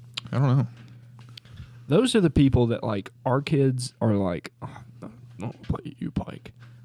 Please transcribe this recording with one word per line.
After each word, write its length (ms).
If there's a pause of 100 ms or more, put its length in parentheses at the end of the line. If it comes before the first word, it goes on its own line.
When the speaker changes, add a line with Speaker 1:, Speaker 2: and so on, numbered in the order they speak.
(320)
Speaker 1:
I 80
don't 180
know. 100 (1200)
Speaker 2:
Those 280
are 60
the 80
people 380
that, 160
like, 280 (140)
our 160
kids 600
are 120
like, 380 (100)
"Oh, 160 (240)
no, 60 (300)
I 40
don't 220
play 180 (100)
at 100
U 100
Pike." 420 (300)